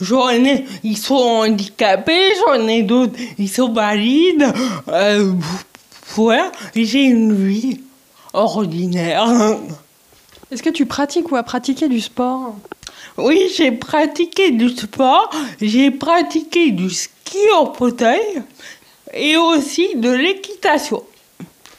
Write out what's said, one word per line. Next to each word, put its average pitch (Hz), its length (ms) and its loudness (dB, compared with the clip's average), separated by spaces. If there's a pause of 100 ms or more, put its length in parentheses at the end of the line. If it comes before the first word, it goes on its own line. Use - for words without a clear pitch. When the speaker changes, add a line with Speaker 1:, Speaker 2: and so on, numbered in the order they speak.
Speaker 1:
J'en 247 300 0
ai, 254 340 2 (200)
ils 214 120 -4
sont 262 200 -2
handicapés, 226 1120 2 (160)
j'en 233 220 2
ai 226 160 2
d'autres, 240 340 0 (180)
ils 196 140 -4
sont 247 220 0
valides. 247 760 2 (420)
Euh, 202 440 2 (800)
fois, 233 400 2 (240)
j'ai 226 300 2
une 226 280 4
vie 202 480 0 (520)
ordinaire. 180 920 0 (1200)
Speaker 2:
Est-ce 240 120 -12
que 320 80 -2
tu 320 140 0
pratiques 285 460 -4
ou 277 60 0
as 240 80 -2
pratiqué 254 440 -4
du 240 120 0
sport ? 247 560 -6 (600)
Speaker 1:
Oui, 330 400 2
j'ai 294 140 2
pratiqué 311 800 0
du 240 200 2
sport. 262 600 0 (300)
J'ai 240 300 4
pratiqué 330 840 0
du 185 180 -2
ski - 480 -10 (180)
en 302 160 2
fauteuil 247 680 0 (720)
et 302 220 0
aussi 330 580 0
de 240 160 0
l'équitation. 311 920 -2 (760)